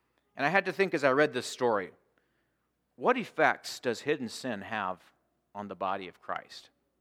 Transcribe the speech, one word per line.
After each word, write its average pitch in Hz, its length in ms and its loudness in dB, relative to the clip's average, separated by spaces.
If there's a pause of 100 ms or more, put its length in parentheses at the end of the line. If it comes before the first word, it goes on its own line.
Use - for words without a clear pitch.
(360)
And 139 100 -2
I 147 40 2
had 190 160 4
to 185 80 -2
think 185 200 2
as 143 120 0
I 131 80 6
read 147 180 6
this 123 160 -4
story, 104 440 0 (1080)
what 214 200 2
effects - 600 0
does 117 220 -2
hidden 135 260 -2
sin 113 360 -6
have 101 340 -4 (580)
on 101 140 -8
the 95 60 -10
body 95 340 -2
of - 120 -20
Christ? - 480 -10 (320)